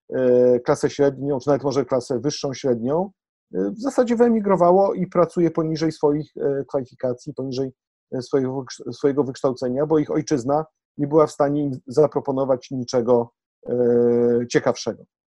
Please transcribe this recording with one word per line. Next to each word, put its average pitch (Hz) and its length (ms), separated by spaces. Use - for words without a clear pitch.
e, 123 460
klasę 139 300
średnią, 139 500
czy - 80
nawet 135 160
może 135 220
klasę 123 340
wyższą 139 340
średnią, 135 580
e, 196 180
w 226 100
zasadzie 247 340
wyemigrowało 196 800
i 180 140
pracuje 170 440
poniżej 160 400
swoich, 147 460
e, 139 280
kwalifikacji, 127 680
poniżej, 131 380
e, 127 100
swojego 131 400
wykształ-, - 320
swojego 139 300
wykształcenia, 131 640
bo 156 140
ich 151 120
ojczyzna 151 540
nie 143 100
była 151 200
w - 40
stanie 147 320
im 131 240
zaproponować 135 840
niczego, 120 600
e, 120 800
ciekawszego. - 520